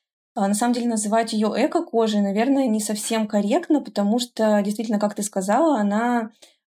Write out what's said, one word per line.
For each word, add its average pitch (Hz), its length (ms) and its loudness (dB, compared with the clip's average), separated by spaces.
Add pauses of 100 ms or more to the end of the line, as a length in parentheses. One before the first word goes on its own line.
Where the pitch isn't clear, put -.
(340)
А 196 140 0
на 208 60 2
самом 240 200 0
деле 240 140 -2
называть 226 440 0
ее 214 240 0
эко-кожей, 226 640 0
наверное, 240 480 2
не 214 120 0
совсем 220 460 -2
корректно, 233 540 0
потому 208 380 -2
что, 220 440 0
действительно, 214 360 -2
как 208 160 -2
ты 214 80 -6
сказала, 220 580 0
она 226 500 0 (400)